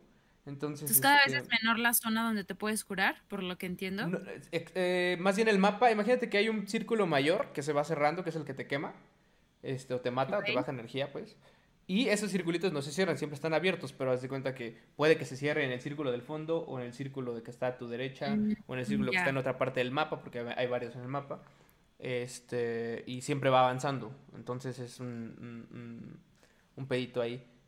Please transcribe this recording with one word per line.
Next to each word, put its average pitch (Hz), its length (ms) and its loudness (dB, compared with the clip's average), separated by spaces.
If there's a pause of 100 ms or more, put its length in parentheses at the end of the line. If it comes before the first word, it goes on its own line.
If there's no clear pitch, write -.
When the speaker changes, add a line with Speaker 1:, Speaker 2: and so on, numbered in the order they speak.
(480)
Speaker 1:
Entonces, 143 420 -6
Speaker 2:
Entonces, 123 120 4
cada 277 240 8
vez 269 80 2
Speaker 1:
este, 277 200 -2
Speaker 2:
es 226 80 2
menor 226 160 4
la 240 160 4
zona 226 300 2
donde 220 220 0
te 190 100 -8
puedes 214 300 -2
curar, 202 420 0
por 196 160 -6
lo 180 140 -4
que - 80 -8
entiendo. 190 420 -4
Speaker 1:
no, 175 100 -2 (340)
eh, 170 220 -2
eh, 180 460 2
más 190 160 4
bien 220 140 4
el 202 100 6
mapa, 202 320 6
imagínate 220 380 2
que 202 80 2
hay 208 120 4
un 214 180 -2
círculo 226 380 0
mayor 160 480 4
que 151 80 -4
se 147 120 0
va 143 100 4
cerrando, 156 400 2
que 170 80 -6
es 156 60 -4
el 151 80 -6
que 135 80 -6
te 131 120 -10
quema, 143 280 -4 (680)
este, 131 320 -6
o 123 80 0
te 123 80 -2
mata, 135 300 0
o 190 40 -2
te 202 80 -2
Speaker 2:
Ok. - 40 2
Speaker 1:
baja 123 160 0
energía, 127 400 -6
pues. - 240 -12 (500)
Y 208 240 2
esos 202 220 2
circulitos 175 420 0
no 143 80 -2
se 143 100 -6
cierran, 170 260 2
siempre 143 180 -6
están 160 180 -2
abiertos, 175 400 0
pero 131 180 0
haz 127 100 2
de 127 80 -6
cuenta 135 260 -4
que 117 220 -8 (180)
puede 156 220 6
que 156 80 -6
se 135 120 -10
cierre 147 280 2
en 127 60 0
el 127 100 -4
círculo 143 300 -2
del 120 100 -2
fondo, 156 380 -2
o 135 200 -8
en 123 60 -6
el 120 80 -10
círculo 135 420 -6
de 117 80 -10
que 123 80 -14
está 127 160 -2
a 123 100 -2
tu 123 100 -10
derecha, 135 480 -4
Speaker 2:
Mm, 214 180 2 (140)
Speaker 1:
o 127 60 -6
en 127 60 -2
el 127 60 -2
círculo 135 260 0
que 127 40 2
Speaker 2:
ya. - 60 2
Speaker 1:
está 135 100 2
en 135 60 2
otra 135 200 0
parte 131 240 0
del 123 100 0
mapa, 151 300 -2
porque 127 180 -10
hay, 120 160 -6
hay 127 120 0
varios 123 280 -4
en 127 60 -12
el 123 80 -10
mapa. 135 340 -8 (560)
Este, 120 1080 -4
y 127 140 -8
siempre 135 280 2
va 127 120 8
avanzando. 127 540 0 (200)
Entonces 123 440 -8
es 120 200 -12
un, 127 80 -8
un, 117 680 -12
un, 117 420 -14 (560)
un 135 120 -10
pedito 127 340 -2
ahí. 120 220 -4 (240)